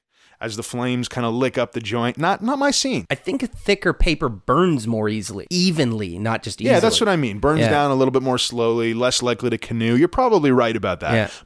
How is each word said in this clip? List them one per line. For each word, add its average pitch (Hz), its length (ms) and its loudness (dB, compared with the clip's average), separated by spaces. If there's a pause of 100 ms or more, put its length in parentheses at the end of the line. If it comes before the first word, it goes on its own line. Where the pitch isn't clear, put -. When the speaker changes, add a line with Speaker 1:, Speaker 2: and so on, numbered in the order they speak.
(400)
Speaker 1:
as 110 160 -8
the 113 60 -8
flames 123 480 -4
kinda 120 220 -4
lick 123 260 -2
up 120 140 -2
the 123 80 -6
joint. 117 360 -4
Not, 180 280 -2
not 269 160 -2
my 285 100 2
scene. 240 400 -2
Speaker 2:
I - 60 -2
think - 260 -6
a 240 60 -4
thicker 196 440 -2
paper 151 380 2
burns 131 560 2
more 110 240 0
easily, 104 400 -6
evenly, 127 680 0
not 110 240 -4
just - 180 -10
easily. 233 140 4
Speaker 1:
Yeah, 208 40 6
that's 220 220 2
what 220 80 2
I 190 60 2
mean. 113 240 -2
Burns 151 220 2
Speaker 2:
Yeah. 113 100 4
Speaker 1:
down 143 180 2
a 135 60 2
little 131 160 4
bit 127 100 2
more 127 160 0
slowly, 117 560 0
less 123 300 0
likely 120 260 0
to 113 80 0
canoe. 117 380 0
You're 151 120 4
probably 202 440 2
right 117 240 2
about 98 240 -2
that. 78 140 -2
Speaker 2:
Yeah. 107 160 2 (160)